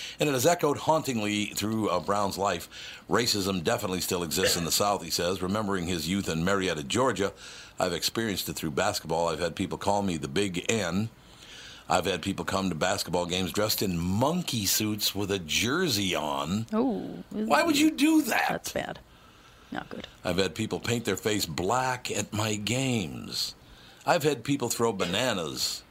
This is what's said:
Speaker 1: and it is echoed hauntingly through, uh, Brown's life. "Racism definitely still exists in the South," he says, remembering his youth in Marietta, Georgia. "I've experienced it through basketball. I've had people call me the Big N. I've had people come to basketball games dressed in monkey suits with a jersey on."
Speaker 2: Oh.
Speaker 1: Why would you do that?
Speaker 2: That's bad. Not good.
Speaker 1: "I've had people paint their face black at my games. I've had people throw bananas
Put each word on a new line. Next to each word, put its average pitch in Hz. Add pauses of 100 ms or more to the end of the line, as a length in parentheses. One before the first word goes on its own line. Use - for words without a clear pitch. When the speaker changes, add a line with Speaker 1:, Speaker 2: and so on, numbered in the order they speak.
(200)
Speaker 1:
and 151
it 139
is 120
echoed 156
hauntingly 110 (100)
through, 107
uh, 87
Brown's 98
life. 92 (400)
"Racism 98
definitely 95
still 90
exists 85
in 85
the 76
South," 101
he 82
says, 87
remembering 98
his 82
youth 92
in 82
Marietta, 92
Georgia. 98 (480)
"I've 90
experienced 104
it 95
through 82
basketball. 82
I've 82
had 85
people 90
call 101
me 90
the 69
Big 90
N. 101 (800)
I've 87
had 92
people 90
come 95
to 85
basketball 87
games 87
dressed 107
in 92
monkey 113
suits 107
with 98
a 101
jersey 101
on." 76
Speaker 2:
Oh. 196
Speaker 1:
Why 220
would 320
you 311
do 311
that? -
Speaker 2:
That's -
bad. - (760)
Not -
good. - (180)
Speaker 1:
"I've 90
had 95
people 101
paint 117
their 95
face 107
black 120
at 104
my 107
games. 104 (520)
I've 156
had 139
people 135
throw 117
bananas 92